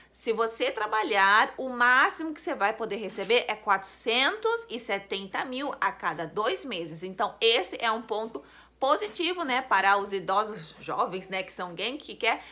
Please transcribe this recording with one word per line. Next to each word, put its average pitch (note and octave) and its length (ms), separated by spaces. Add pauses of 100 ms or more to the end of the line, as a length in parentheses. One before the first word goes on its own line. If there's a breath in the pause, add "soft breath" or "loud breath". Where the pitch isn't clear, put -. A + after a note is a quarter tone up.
(120)
Se - 200
você A3+ 380
trabalhar, G#3+ 880
o C4 100
máximo C4 640
que D4+ 80
você D#4+ 140
vai G#3 180
poder G#3+ 260
receber G3+ 500
é G#3+ 80
quatrocentos C4+ 1120
e A3+ 80
setenta G3 640
mil C4+ 360
a F#3+ 100
cada E3 340
dois G#3+ 400
meses. E3+ 380
Então, F#3+ 380
esse A#3+ 400
é A#3 100
um A3 100
ponto A3+ 440 (340 loud breath)
positivo, F4 640
né, C4 200
para G3 340
os G3+ 160
idosos F#3+ 640
jovens, F#3 520
né, F#3+ 120
que F#3 80
são F#3 180
alguém F#3+ 280
que A#3 180
quer A#3 380